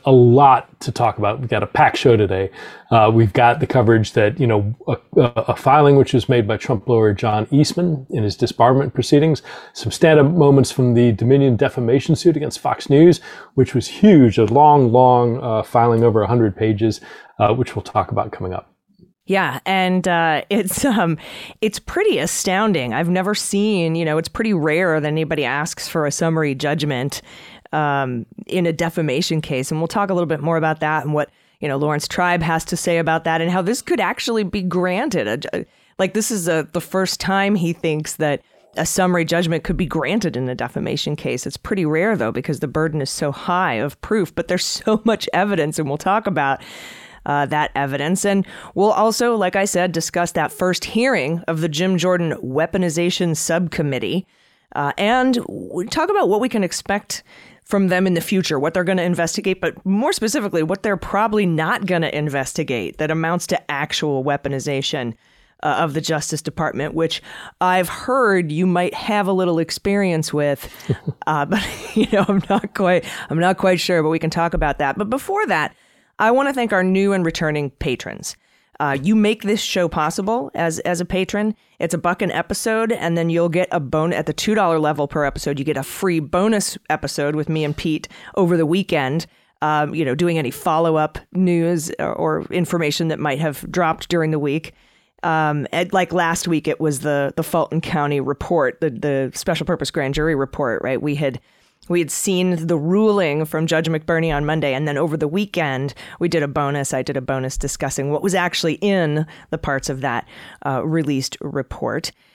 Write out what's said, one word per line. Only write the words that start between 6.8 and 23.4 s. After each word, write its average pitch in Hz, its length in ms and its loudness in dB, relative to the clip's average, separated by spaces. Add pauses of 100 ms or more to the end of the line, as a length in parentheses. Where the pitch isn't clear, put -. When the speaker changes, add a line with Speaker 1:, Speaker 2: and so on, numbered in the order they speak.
Speaker 1:
lawyer 110 240 4
John 107 380 0
Eastman 151 600 2
in 113 120 -2
his 101 140 -2
disbarment 127 580 2
proceedings, 147 480 4 (320)
some - 180 -6
stand-up 151 380 6
moments 143 420 6
from 123 220 2
the 120 180 6
Dominion 123 440 4
defamation 135 600 2
suit 165 200 2
against 139 240 -6
Fox - 280 -4
News, 165 320 8 (340)
which 131 200 2
was 117 140 0
huge, 147 500 8
a 113 80 6
long, 143 440 6
long, 123 520 6
uh, 110 200 0
filing 117 400 4
over 110 200 4
a 98 40 0
hundred 113 300 2
pages, 110 440 0 (380)
uh, 107 140 4
which 123 240 -2
we'll 101 60 -6
talk - 280 -2
about 107 220 -4
coming 92 220 -8
up. - 180 -12 (540)
Speaker 2:
Yeah, 170 400 -2
and, 185 420 2
uh, 165 400 2
it's, 202 380 0
um, 185 320 2 (420)
it's 214 180 -2
pretty 370 400 0
astounding. 170 760 0
I've 165 160 0
never 185 240 0
seen, 196 600 0